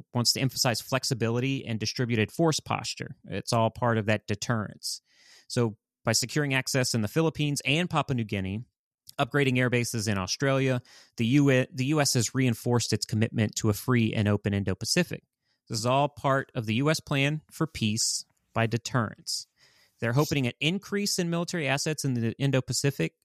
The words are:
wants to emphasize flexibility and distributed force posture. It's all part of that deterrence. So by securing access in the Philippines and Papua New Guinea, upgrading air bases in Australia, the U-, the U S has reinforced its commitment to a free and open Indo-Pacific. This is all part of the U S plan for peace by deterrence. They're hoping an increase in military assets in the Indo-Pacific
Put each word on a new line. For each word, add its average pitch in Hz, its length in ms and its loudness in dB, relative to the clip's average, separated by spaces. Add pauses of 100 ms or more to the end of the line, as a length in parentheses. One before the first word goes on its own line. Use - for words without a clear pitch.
(120)
wants 120 220 2
to - 60 -2
emphasize 123 420 0
flexibility 123 800 -2
and 113 160 -4
distributed 110 500 0
force 165 300 2
posture. - 560 -6 (100)
It's - 280 -4
all 113 160 4
part 117 260 0
of 107 80 0
that 107 220 0
deterrence. - 720 -4 (460)
So 117 320 0 (260)
by 117 80 2
securing 139 400 0
access 131 400 0
in 117 80 2
the 104 80 0
Philippines 151 560 0
and 160 240 0
Papua 147 260 0
New 117 100 0
Guinea, 98 400 -4 (540)
upgrading 135 400 2
air 127 120 2
bases 117 360 0
in 104 120 0
Australia, 131 640 0 (340)
the 120 80 0
U-, 131 480 4
the 131 140 -4
U 151 160 2
S 131 100 2
has 117 220 0
reinforced 120 580 2
its - 140 -2
commitment 107 500 0
to 110 140 2
a - 20 2
free 117 400 2
and 104 160 2
open 104 240 0
Indo-Pacific. 101 720 -2 (480)
This 113 80 -4
is 110 80 -4
all 139 240 2
part 135 440 -2
of 113 120 -4
the 110 80 0
U 139 160 2
S 160 100 0
plan 147 400 0 (100)
for - 160 -2
peace - 600 -2 (260)
by 113 140 2
deterrence. - 800 -4 (540)
They're 117 120 -2
hoping 143 340 0
an 117 140 -2
increase 196 580 -2
in 170 120 -2
military 170 360 -2
assets 143 380 -2
in 135 80 0
the 117 260 0
Indo-Pacific 139 760 0 (100)